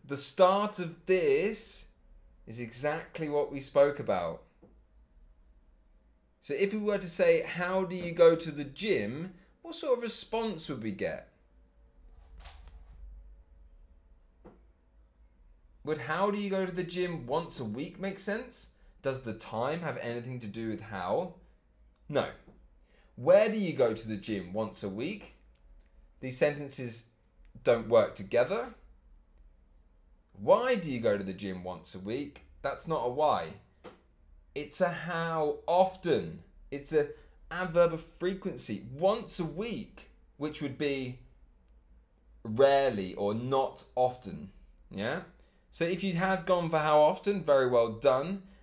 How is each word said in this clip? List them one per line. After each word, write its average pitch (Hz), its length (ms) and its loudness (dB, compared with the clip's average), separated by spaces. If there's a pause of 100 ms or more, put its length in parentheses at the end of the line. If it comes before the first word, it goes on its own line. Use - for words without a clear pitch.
the 135 140 -8
start 196 600 2
of 170 280 -10
this 180 800 2 (600)
is 113 140 -12
exactly 147 680 -6
what 147 200 0
we 139 100 -8
spoke 143 380 4
about. 90 460 -2 (2000)
So 143 100 -8
if 196 220 0
we 214 40 -2
were 208 200 0
to 185 100 -8
say, 165 320 6
"How 180 440 -2
do 180 120 -4
you 175 160 -6
go 165 240 10
to 165 140 -4
the 147 140 -6
gym?" 143 680 -2 (300)
what 330 120 -12
sort 269 220 0
of 233 60 -2
response 220 680 -4
would 127 140 -6
we 110 100 -4
get? 85 360 -6 (4000)
Would 151 160 -4
"How 160 320 0
do 208 80 0
you 202 120 -2
go 190 160 0
to 170 60 -6
the 175 120 -4
gym 170 420 -4
once 160 320 -4
a 131 60 -6
week" 117 340 -8
make 190 200 -6
sense? - 520 -8 (320)
Does 131 200 -4
the 113 100 -6
time 131 480 -4
have 143 180 -6
anything 120 420 -6
to 110 60 -10
do 113 220 -6
with 107 140 -4
how? 104 520 -4 (760)
No. 135 240 0 (840)
Where 190 320 6
do 214 100 -2
you 180 140 0
go 120 220 4
to - 140 -10
the 107 80 -4
gym 95 360 -6
once 107 300 -4
a 104 60 -4
week? 139 480 -8 (840)
These 127 180 -8
sentences 139 680 -4 (580)
don't 113 240 4
work - 260 6
together. 147 600 0 (1600)
Why 214 420 4
do 165 160 -4
you 120 100 -4
go 107 160 2
to 98 80 -4
the 95 80 -6
gym 92 320 -8
once 90 300 -12
a 95 40 -10
week? 127 440 -8 (180)
That's - 260 -6
not 147 200 -2
a 127 40 -2
why. 113 440 0 (1000)
It's 147 280 -6
a 180 80 4
how 160 760 -2
often. 151 760 2 (280)
It's 143 220 -10
a 147 160 4 (420)
adverb 170 440 2
of 160 80 -6
frequency. 165 880 -6
Once 196 460 0
a 180 60 -2
week, 156 680 -8 (260)
which 151 240 -6
would 135 160 -6
be 135 440 -2 (1200)
rarely 123 720 4
or 101 180 -2
not 127 520 -2 (100)
often. 101 580 -2 (380)
Yeah? 127 320 -6 (480)
So - 140 -4
if 175 180 -2
you 190 120 -2
had 185 320 0
gone 175 220 2
for 160 120 2
how 151 200 6
often, 190 440 2
very 135 240 6
well 117 240 4
done. 139 500 2 (200)